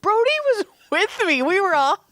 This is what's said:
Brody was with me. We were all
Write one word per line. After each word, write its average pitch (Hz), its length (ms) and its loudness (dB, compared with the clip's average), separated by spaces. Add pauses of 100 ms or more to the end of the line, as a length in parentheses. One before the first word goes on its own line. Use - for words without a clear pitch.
Brody 466 360 2 (180)
was 415 100 -4 (260)
with 392 360 -2
me. 285 140 0
We 330 180 0
were 381 160 0
all 294 360 0